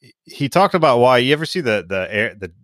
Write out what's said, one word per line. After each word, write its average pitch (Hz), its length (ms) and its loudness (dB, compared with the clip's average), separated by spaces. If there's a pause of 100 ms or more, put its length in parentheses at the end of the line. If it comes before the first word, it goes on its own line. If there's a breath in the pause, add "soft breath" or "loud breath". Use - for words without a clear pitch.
(240)
he - 240 -8
talked 185 260 0
about 151 240 2
why, 127 200 4
you 131 160 0
ever 156 100 -2
see 185 160 -6
the, 107 260 -2
the 92 240 -4
air, 104 240 -2
the 95 160 -14 (140)